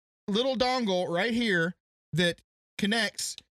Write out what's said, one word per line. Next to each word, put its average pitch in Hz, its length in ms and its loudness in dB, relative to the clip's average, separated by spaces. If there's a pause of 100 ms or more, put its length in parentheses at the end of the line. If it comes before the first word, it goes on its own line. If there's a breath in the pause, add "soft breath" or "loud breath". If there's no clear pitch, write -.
(280)
little 254 260 0
dongle 220 540 0
right 196 260 0
here 185 400 2 (380)
that 170 280 0 (380)
connects 208 560 -2 (240)